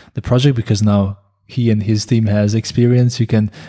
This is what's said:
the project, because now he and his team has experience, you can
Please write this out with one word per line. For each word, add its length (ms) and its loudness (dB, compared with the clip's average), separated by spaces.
the 80 -8
project, 340 2
because 260 -2
now 360 0
he 240 -2
and 120 0
his 240 -2
team 200 0
has 280 0
experience, 680 0
you 60 0
can 240 0